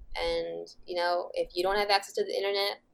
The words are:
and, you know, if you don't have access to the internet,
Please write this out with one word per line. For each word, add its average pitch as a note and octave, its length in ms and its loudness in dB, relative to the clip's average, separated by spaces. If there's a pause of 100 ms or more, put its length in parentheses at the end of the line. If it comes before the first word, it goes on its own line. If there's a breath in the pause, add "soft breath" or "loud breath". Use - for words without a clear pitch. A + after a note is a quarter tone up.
(160)
and, E3+ 520 -4 (180)
you F3+ 100 -6
know, F3 360 2
if E3+ 220 -2
you F3+ 80 0
don't G3 140 2
have G#3 120 4
access G3 260 2
to G#3 100 2
the - 120 -2
internet, G3+ 440 0 (140)